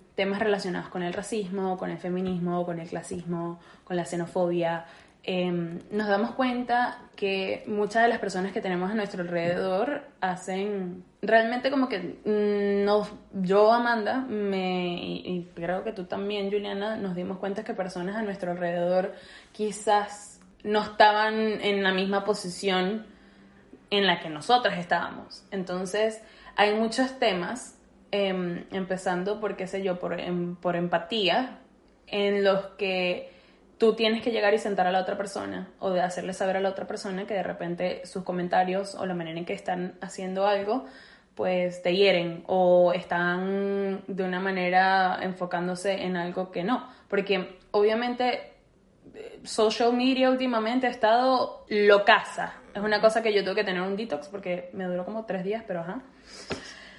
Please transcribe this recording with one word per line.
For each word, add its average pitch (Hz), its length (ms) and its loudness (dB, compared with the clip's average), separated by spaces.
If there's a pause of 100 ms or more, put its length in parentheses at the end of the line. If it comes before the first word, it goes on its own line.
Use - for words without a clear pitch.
(160)
temas 196 240 0
relacionados 190 500 -2
con 180 140 -6
el 175 100 -2
racismo, 190 640 -4
con 185 120 -6
el 170 80 -6
feminismo, 180 680 -2
con 170 140 -6
el 165 80 -10
clasismo, 170 720 -8 (240)
con 180 140 -6
la 170 80 -2
xenofobia, 175 800 -2 (400)
em, 175 540 -2 (120)
nos 208 180 -2
damos 202 220 2
cuenta 247 680 0 (160)
que 196 500 -2
muchas 208 380 0
de 233 60 6
las 226 100 0
personas 190 320 -4
que 226 80 -4
tenemos 185 320 -2
a - 20 -4
nuestro 202 300 -4
alrededor 185 800 0 (160)
hacen 185 880 -4 (160)
realmente 226 500 4
como 269 160 2
que, 202 120 -4 (260)
mm, 202 600 2
nos, 208 240 4 (220)
yo, 196 400 6
Amanda, 233 480 2
me, 190 760 -2
y, 175 300 -6
y 175 300 -6
creo 175 300 -4
que 214 80 -4
tú 185 100 -8
también, 196 480 -4
Juliana, 202 460 -2
nos 190 180 -4
dimos 185 220 -4
cuenta 202 260 -4
que 226 100 -6
personas 185 440 -6
a 226 40 -2
nuestro 190 300 -4
alrededor 175 640 0 (400)
quizás - 880 -2 (240)
no 208 160 2
estaban 214 520 6 (280)
en 202 200 2
la 190 120 4
misma 196 320 0
posición 196 800 0 (840)
en 202 140 4
la 175 140 4
que 160 100 -10
nosotras 196 480 2
estábamos. - 760 -4
Entonces, 196 720 -2 (360)
hay 208 180 4
muchos 226 440 0
temas, 208 600 -2 (320)
em, 185 600 -2
empezando 185 680 -2
por, 202 160 -4
qué 185 120 -8
sé 196 160 -6
yo, 180 160 -2
por, 175 200 -6
em, 175 380 -4
por 175 180 -2
empatía, 175 840 0 (480)
en 202 360 0
los 196 220 4 (120)
que 185 540 -2 (460)
tú 220 180 6
tienes 226 280 2
que 247 80 0
llegar 208 220 4
y 220 60 4
sentar 190 280 0
a 180 40 2
la 185 100 4
otra 202 160 -4
persona, 196 520 -6 (100)
o 196 120 -2
de 175 100 2
hacerle 180 320 -2
saber 190 240 0
a - 40 -2
la 190 80 2
otra 190 180 -6
persona 202 400 -6
que 220 60 -6
de 190 100 -2
repente 175 600 -6
sus 185 180 -8
comentarios 185 720 0
o - 100 -6
la 185 80 -4
manera 165 260 -6
en 175 60 -8
que 202 80 -6
están 180 480 -6
haciendo 190 460 -4
algo, 208 380 0 (500)
pues, 180 460 -2
te 180 140 2
hieren, 175 520 4
o 180 460 6
están 190 1120 0
de 190 160 -4
una 185 160 -2
manera 185 840 2
enfocándose 185 840 -2
en 185 120 -2
algo 180 360 -4
que 170 120 -4
no. 240 240 -2 (220)
Porque, 190 480 -2 (140)
obviamente, 240 800 2 (640)
eh, - 280 -16
social 226 500 2
media 254 360 4
últimamente 254 580 0
ha 240 40 -2
estado 247 800 2
locaza. 202 840 6 (220)
Es 208 60 -6
una 208 200 2
cosa 220 220 6
que 220 100 2
yo 196 100 4
tengo 190 120 -2
que 214 80 2
tener 185 180 -2
un 196 160 -2
detox - 320 -6
porque 180 440 -6
me 190 120 -6
duró 180 200 -4
como 220 200 -6
tres 185 180 -4
días, 214 240 -4
pero 180 140 -4
ajá. 190 260 -8
<laughs> - 460 -16 (460)